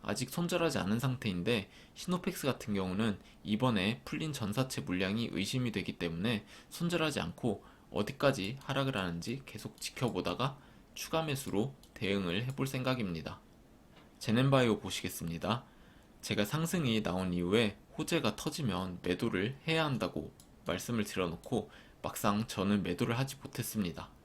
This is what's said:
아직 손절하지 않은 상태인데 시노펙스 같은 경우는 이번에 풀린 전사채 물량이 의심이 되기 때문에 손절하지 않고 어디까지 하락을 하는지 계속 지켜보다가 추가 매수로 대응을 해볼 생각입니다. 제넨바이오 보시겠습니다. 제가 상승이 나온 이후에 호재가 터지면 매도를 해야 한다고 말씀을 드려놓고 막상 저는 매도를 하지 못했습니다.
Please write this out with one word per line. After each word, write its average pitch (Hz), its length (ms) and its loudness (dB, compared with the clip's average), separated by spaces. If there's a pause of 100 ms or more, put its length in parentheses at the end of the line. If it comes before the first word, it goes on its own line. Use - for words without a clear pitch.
아직 104 280 -2
손절하지 170 480 2
않은 95 200 2
상태인데 113 720 0 (240)
시노펙스 180 520 -2
같은 117 280 0
경우는 98 440 0 (260)
이번에 107 600 2
풀린 151 280 -4
전사채 127 500 -2
물량이 95 500 0
의심이 117 400 0
되기 - 260 -2
때문에 92 460 0 (260)
손절하지 160 500 0
않고 - 440 -2 (260)
어디까지 120 720 0
하락을 139 360 0
하는지 92 480 -2
계속 - 340 -12
지켜보다가 95 760 -2 (360)
추가 - 280 -2
매수로 131 520 0 (200)
대응을 95 500 0
해볼 135 220 -2
생각입니다. 120 760 -2 (760)
제넨바이오 123 640 4
보시겠습니다. 92 840 -4 (560)
제가 104 240 2
상승이 147 580 2
나온 92 300 0
이후에 98 460 2 (180)
호재가 147 400 2
터지면 92 680 -2
매도를 110 540 0 (100)
해야 160 180 2
한다고 101 480 -2 (340)
말씀을 101 380 0
드려놓고 92 680 -2 (320)
막상 107 440 0
저는 101 360 2
매도를 117 360 0
하지 135 240 -2
못했습니다. 87 680 -4 (140)